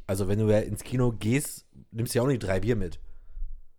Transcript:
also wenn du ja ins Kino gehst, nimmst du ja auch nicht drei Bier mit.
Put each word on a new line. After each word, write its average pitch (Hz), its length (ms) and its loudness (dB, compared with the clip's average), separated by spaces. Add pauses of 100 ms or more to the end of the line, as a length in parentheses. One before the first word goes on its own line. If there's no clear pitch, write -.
also 98 200 0
wenn 104 120 2
du 107 100 4
ja 107 100 6
ins 104 240 -4
Kino 123 280 2
gehst, 110 540 -2 (260)
nimmst 113 240 -4
du 127 40 2
ja 117 40 4
auch 131 40 2
nicht 123 160 2
drei 95 180 2
Bier 113 140 2
mit. 92 240 -2 (800)